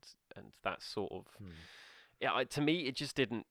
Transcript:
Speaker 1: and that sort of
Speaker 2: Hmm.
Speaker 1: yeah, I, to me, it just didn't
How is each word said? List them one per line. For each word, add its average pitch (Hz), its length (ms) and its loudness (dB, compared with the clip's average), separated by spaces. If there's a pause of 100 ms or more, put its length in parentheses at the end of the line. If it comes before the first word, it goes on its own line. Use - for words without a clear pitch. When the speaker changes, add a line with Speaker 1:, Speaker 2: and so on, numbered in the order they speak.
(360)
Speaker 1:
and - 180 -18 (100)
that 95 180 -2
sort - 300 -4
of 95 160 -10 (100)
Speaker 2:
Hmm. 101 120 -12 (720)
Speaker 1:
yeah, 123 140 2
I, 127 120 4
to - 160 -2
me, 156 260 4
it 131 80 -2
just - 200 -4
didn't 117 360 2